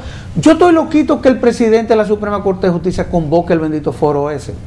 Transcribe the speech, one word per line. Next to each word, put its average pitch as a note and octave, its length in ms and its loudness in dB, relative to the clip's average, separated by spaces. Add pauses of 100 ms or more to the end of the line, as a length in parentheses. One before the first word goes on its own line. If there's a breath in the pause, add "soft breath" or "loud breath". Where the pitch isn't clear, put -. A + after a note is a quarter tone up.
(380 loud breath)
yo D#4 160 6
estoy F4 200 4
loquito D#4 480 0
que C4+ 80 4
el B3+ 100 2
presidente A3+ 540 2
de A3 40 4
la G#3+ 80 2
Suprema G#3 360 -4
Corte F#3+ 240 -2
de F3+ 80 2
Justicia F3 340 -4
convoque E3+ 460 0
el E3 60 0
bendito D#3 340 -4
foro D3 380 -2
ese. - 240 -10 (100)